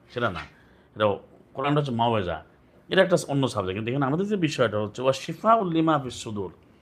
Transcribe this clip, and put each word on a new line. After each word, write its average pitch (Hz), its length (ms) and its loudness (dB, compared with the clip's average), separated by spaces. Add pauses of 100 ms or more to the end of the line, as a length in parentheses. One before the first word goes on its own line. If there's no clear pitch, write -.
(100)
সেটা 120 200 -2
না। 82 100 -8 (560)
এটা 104 220 2 (360)
কোরআনটা 143 260 0
হচ্ছে 139 120 -2
মাওয়াইজা, 107 520 0 (440)
এটা 190 140 4
একটা 180 140 4 (120)
অন্য 139 200 0
সাবজেক্ট। 95 280 -4
কিন্তু 110 140 -4
এখানে 139 160 -2
আমাদের 165 200 0
যে 208 100 -2
বিষয়টা 120 440 0
হচ্ছে, 107 220 -6
ওয়া 131 100 4
শিফাউল 190 600 0
লিমা 160 260 2
ফিস 127 160 -8
সুদূর, 101 380 -8 (300)